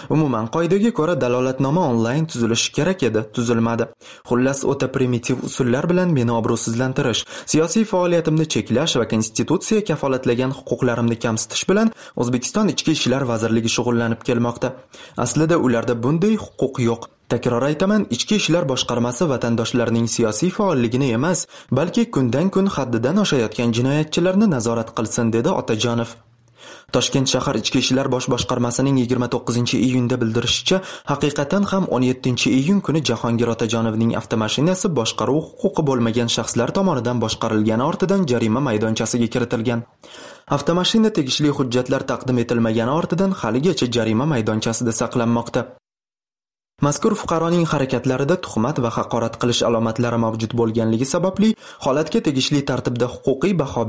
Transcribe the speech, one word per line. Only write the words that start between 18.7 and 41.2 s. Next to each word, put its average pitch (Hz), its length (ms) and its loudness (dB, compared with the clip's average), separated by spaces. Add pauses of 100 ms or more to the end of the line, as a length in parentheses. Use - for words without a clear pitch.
boshqarmasi 120 560 -2
vatandoshlarning 117 800 0
siyosiy 113 500 0
faolligini 135 600 2
emas, 160 240 0 (380)
balki 175 240 0 (120)
kundan 135 400 2
kun 196 200 2
haddidan 123 480 0
oshayotgan 120 540 0
jinoyatchilarni 156 720 2
nazorat 117 500 0
qilsin, 113 380 0
dedi 113 160 2 (100)
Otajonov. 117 500 -2 (840)
Toshkent 127 380 0
shahar 127 260 0
ichki 123 240 0
ishlar 131 320 0
bosh 127 160 -2
boshqarmasining 127 720 0
yigirma 123 320 0
to'qqizinchi 120 420 -2 (100)
iyunda 127 360 2
bildirishicha, 120 560 0 (320)
haqiqatan 151 600 0
ham 190 240 0
o'n 127 120 2
yettinchi 127 520 0
iyun 175 280 2
kuni 156 220 2
Jahongir 117 460 0
Otajonovning 113 680 0
avtomashinasi 127 640 0 (120)
boshqaruv 113 500 -2 (140)
huquqi 190 260 0
bo'lmagan 117 480 0
shaxslar 120 400 -2
tomonidan 127 480 0
boshqarilgani 110 640 0
ortidan 190 400 0
jarima 113 380 2
maydonchasiga 110 680 0
kiritilgan. 117 480 -2 (760)
Avtomashina 180 600 2
tegishli 147 400 0